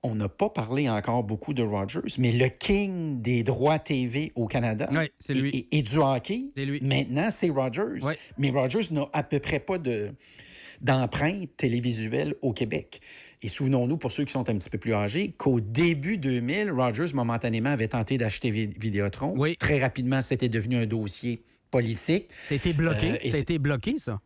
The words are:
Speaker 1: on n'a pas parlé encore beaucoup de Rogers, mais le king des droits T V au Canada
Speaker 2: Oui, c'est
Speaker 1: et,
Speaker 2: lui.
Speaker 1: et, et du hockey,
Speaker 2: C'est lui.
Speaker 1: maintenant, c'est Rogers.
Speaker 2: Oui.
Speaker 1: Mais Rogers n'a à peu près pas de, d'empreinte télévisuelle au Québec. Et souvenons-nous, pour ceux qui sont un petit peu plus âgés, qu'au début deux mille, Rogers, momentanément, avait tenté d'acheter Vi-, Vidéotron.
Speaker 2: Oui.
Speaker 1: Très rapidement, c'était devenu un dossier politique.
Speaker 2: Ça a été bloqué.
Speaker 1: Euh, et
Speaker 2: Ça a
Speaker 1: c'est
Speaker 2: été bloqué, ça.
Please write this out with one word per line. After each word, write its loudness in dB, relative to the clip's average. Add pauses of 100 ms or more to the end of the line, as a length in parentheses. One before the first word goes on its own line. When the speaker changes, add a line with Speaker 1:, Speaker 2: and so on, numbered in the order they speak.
Speaker 1:
on 0
n'a 0
pas 0
parlé 0
encore 0
beaucoup -4
de 0
Rogers, -2
mais 2
le 4
king 0
des 2
droits 2
T -2
V -4
au 0
Canada 0
Speaker 2:
Oui, 0
c'est -4
Speaker 1:
et, 2
Speaker 2:
lui. 0
Speaker 1:
et, 0
et 2
du 2
hockey, 2 (120)
Speaker 2:
C'est -4
lui. -2
Speaker 1:
maintenant, 2
c'est 0
Rogers. 0
Speaker 2:
Oui. 0 (240)
Speaker 1:
Mais 4
Rogers 2
n'a 0
à 0
peu 0
près -2
pas -4
de, -2 (680)
d'empreinte 0
télévisuelle 0
au 0
Québec. -4 (420)
Et -4
souvenons-nous, 2
pour -4
ceux 0
qui -6
sont -2
un 0
petit -4
peu -6
plus 0
âgés, 0
qu'au 4
début 2
deux 0
mille, 0
Rogers, 0
momentanément, 0
avait 0
tenté 0
d'acheter 0
Vi-, -2
Vidéotron. -2
Speaker 2:
Oui. 0
Speaker 1:
Très 2
rapidement, 0
c'était 0
devenu 0
un 2
dossier -4 (280)
politique. 0 (180)
Speaker 2:
Ça 0
a 0
été 0
bloqué. 2
Speaker 1:
Euh, 0
et -2
Speaker 2:
Ça 2
a 4
Speaker 1:
c'est 2
Speaker 2:
été 0
bloqué, 0
ça. -4